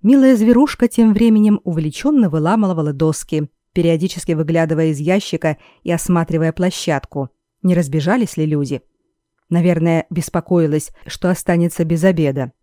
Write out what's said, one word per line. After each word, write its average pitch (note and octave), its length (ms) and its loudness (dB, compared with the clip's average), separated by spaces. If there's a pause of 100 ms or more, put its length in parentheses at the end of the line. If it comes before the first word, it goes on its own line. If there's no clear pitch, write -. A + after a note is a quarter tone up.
Милая C4 340 6
зверушка A#3+ 520 2
тем A3 240 2
временем G#3+ 520 2
увлеченно F3 640 0
выламывала D#3+ 640 0
доски, D#3 580 -2 (220)
периодически E3+ 600 -2
выглядывая D#3+ 540 0
из D3+ 120 -2
ящика E3 600 -2 (240)
и F3 100 -4
осматривая E3 600 -2
площадку, D3+ 800 -4 (320)
не F3+ 120 2
разбежались E3+ 640 -2
ли D#3 100 -2
люди. C#3+ 360 -4 (680)
Наверное, E3 600 0
беспокоилась, E3 800 -2 (160)
что - 240 -4
останется E3+ 540 -2
без D#3+ 200 -2
обеда. C#3+ 480 0 (100)